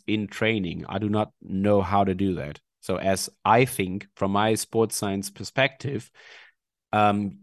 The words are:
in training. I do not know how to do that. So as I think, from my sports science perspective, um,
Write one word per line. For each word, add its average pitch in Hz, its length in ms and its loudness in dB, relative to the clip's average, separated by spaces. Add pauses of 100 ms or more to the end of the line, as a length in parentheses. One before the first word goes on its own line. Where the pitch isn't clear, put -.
in 107 180 -2
training. 95 640 -2
I 98 80 -6
do 104 100 -2
not 107 240 0 (100)
know 98 400 2
how 98 220 2
to 95 120 0
do 95 200 0
that. 73 240 -8 (200)
So 92 180 -4
as 95 320 -2 (160)
I 117 200 6
think, 98 500 -4
from 98 160 -2
my 107 240 2
sports 113 400 0
science 101 340 -4
perspective, - 800 -4 (840)
um, 104 500 2